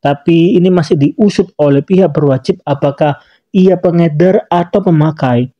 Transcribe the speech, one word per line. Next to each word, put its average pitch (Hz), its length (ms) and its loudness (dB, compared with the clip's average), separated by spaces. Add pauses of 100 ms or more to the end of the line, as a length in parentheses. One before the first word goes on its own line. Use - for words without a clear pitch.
Tapi 165 560 0
ini 185 160 2
masih 175 240 0
diusut 185 640 0
oleh 143 240 2
pihak 185 320 0
berwajib 135 480 -2
apakah 143 560 -2 (320)
ia 185 240 2
pengedar 170 720 0
atau 175 320 -2
pemakai. 151 800 -2